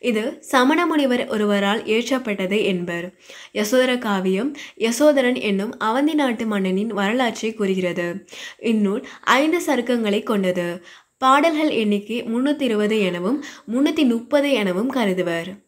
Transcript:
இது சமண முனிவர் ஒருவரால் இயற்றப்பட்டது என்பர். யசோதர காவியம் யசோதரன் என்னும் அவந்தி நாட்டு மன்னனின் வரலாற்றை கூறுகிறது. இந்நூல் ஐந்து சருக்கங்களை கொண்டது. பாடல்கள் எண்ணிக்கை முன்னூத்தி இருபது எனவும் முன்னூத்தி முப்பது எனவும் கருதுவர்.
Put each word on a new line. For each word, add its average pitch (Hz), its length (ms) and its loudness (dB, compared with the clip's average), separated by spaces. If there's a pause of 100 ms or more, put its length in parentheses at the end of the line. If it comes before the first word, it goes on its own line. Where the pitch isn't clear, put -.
இது 220 220 0 (200)
சமண 277 420 4
முனிவர் 277 420 2
ஒருவரால் 208 560 0
இயற்றப்பட்டது 220 800 -2
என்பர். 175 440 -2 (460)
யசோதர 254 440 2
காவியம் 202 540 0 (280)
யசோதரன் 247 600 4
என்னும் 202 380 -2
அவந்தி 277 360 2
நாட்டு 247 300 0
மன்னனின் 202 480 0
வரலாற்றை 220 580 0
கூறுகிறது. 180 580 -2 (540)
இந்நூல் 214 420 0 (280)
ஐந்து 320 280 4
சருக்கங்களை 240 600 0
கொண்டது. 185 440 0 (520)
பாடல்கள் 302 540 4
எண்ணிக்கை 208 500 -2
முன்னூத்தி 277 400 -2
இருபது 214 380 0
எனவும் 180 360 0 (280)
முன்னூத்தி 294 400 0
முப்பது 277 480 0
எனவும் 208 380 0
கருதுவர். 180 580 -2 (180)